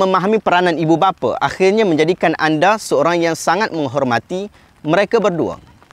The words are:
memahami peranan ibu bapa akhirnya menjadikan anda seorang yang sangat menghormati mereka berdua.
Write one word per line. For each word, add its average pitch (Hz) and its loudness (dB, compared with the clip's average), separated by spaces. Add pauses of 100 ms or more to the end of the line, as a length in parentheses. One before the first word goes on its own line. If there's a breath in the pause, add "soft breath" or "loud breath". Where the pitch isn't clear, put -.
memahami 190 0
peranan 175 2
ibu 160 0
bapa 165 -2
akhirnya 190 2
menjadikan 165 0
anda 156 2
seorang 165 0
yang 165 -2
sangat 190 -2
menghormati 143 -4 (320 soft breath)
mereka 190 0
berdua. 147 -2 (300)